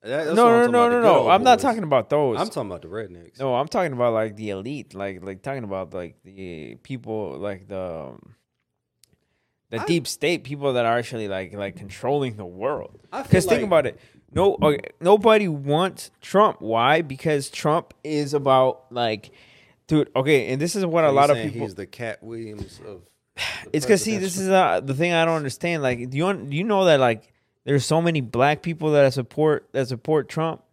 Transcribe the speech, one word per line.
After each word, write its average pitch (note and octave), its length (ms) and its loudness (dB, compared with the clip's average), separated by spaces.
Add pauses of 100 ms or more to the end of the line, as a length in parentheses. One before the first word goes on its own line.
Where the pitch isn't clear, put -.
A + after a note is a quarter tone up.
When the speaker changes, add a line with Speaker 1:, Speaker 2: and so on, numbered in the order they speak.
Speaker 1:
That, C#3+ 240 -6
that's D#3+ 100 -2
Speaker 2:
No, A#3 100 6
Speaker 1:
what A#3 80 6
I'm - 0 -
Speaker 2:
no, A#3 60 6
Speaker 1:
talking A#3+ 120 2
Speaker 2:
no, A#3+ 140 4
Speaker 1:
about, A#3+ 40 2
Speaker 2:
no, A#3+ 60 0
Speaker 1:
the A#3+ 60 0
good A3+ 120 4
Speaker 2:
no. C#3 80 8
Speaker 1:
old - 100 4
Speaker 2:
I'm G3 120 6
not B3 140 8
Speaker 1:
boys. A#3+ 60 -2
Speaker 2:
talking A#3 200 0
about C3+ 260 2
those. C#3 300 2
Speaker 1:
I'm F#3+ 100 -2
talking B2 200 -8
about F2 140 -12
the E2 40 -18
rednecks. F2 520 -14
Speaker 2:
No, C3 160 -2
I'm C#3 120 0
talking F3 260 -2
about, A#2+ 200 0
like, A2 220 -2
the G#2+ 160 -8
elite, G#2+ 420 -10
like, F#2+ 300 -10
like, F#2+ 180 -12
talking C3+ 220 -8
about, F#2+ 300 -8
like, F2+ 300 -10
the F2 600 -14
people, G#2+ 540 -8
like, F#2+ 300 -10
the, G2 140 -10 (300)
um, - 240 -20 (1300)
the A#2 120 -6
Speaker 1:
I - 40 -8
Speaker 2:
deep E3+ 220 -2
state, D#3+ 360 -4
people C#3 300 -4
that A#2+ 120 0
are A#2 120 0
actually, A#2 300 -8
like, F#2+ 260 -8
like, G2 220 -8
controlling A#2 640 -6
the G2+ 80 -12
world. G2+ 540 -8 (120)
Speaker 1:
I C#4 120 -8
feel - 80 2
Speaker 2:
'Cause F#3 140 6
think A3+ 160 2
Speaker 1:
like A3 60 -4
Speaker 2:
about D#3+ 200 4
it. - 120 -10 (320)
No, F#3+ 300 2
okay, D3+ 200 2 (200)
nobody G#3 460 6
wants D3+ 640 -2 (100)
Trump. - 400 2
Why? A#2 400 2
Because C#3+ 480 -4
Trump D#3+ 440 -2 (100)
is D3 300 -4
about, C3 580 2
like, A#2 400 -4 (560)
dude. D3+ 280 2
Okay, C3+ 360 2
and C3+ 100 -2
this E3+ 140 -4
is G3 100 -2
what E3 180 0
Speaker 1:
So D#3 40 4
Speaker 2:
a - 20 4
Speaker 1:
you C#3 60 2
Speaker 2:
lot C#3 140 6
of C#3 80 4
Speaker 1:
saying A2 140 -6
Speaker 2:
people A2+ 160 -8
Speaker 1:
he's F#2+ 80 -14
the G2+ 120 -12
Cat - 360 -12
Williams A2 640 -14
of G2 160 -18 (180)
Speaker 2:
<sighs> - 160 -20
Speaker 1:
the - 380 -10
Speaker 2:
It's G3 120 -2
'cause, G#3 160 4
see, A3 160 -4
this F#3 180 -4
Speaker 1:
presidential F#3 400 2
Speaker 2:
is, F2+ 80 -2
uh, - 20 -10
the C#3 80 -4
thing E3 200 0
I E3 120 2
don't E3 120 0
understand. D#3 440 -4
Like, B2+ 280 -2
do C3 80 -6
you E3 100 0
un-, C#3+ 220 -4
do C#3+ 80 -6
you F3 60 -2
know G3+ 220 2
that, D#3 140 6
like, A#2+ 340 0 (320)
there's C3+ 200 0
so D#3+ 160 2
many E3 200 0
black C3 400 0
people D#3 320 -4
that C#3 200 6
support, C#3+ 600 -2
that B2+ 160 -2
support C#3 400 -2
Trump? D#3+ 320 -4 (120)